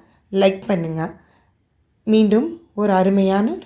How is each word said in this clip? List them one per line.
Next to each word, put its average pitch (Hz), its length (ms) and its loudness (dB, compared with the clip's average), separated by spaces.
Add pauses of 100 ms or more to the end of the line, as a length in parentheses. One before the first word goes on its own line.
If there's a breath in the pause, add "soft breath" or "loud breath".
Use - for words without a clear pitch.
(320 soft breath)
லைக் 196 300 0 (100)
பண்ணுங்க. 165 320 -4 (1080 soft breath)
மீண்டும் 220 340 2 (340)
ஒரு 208 160 0
அருமையான 196 560 2 (120)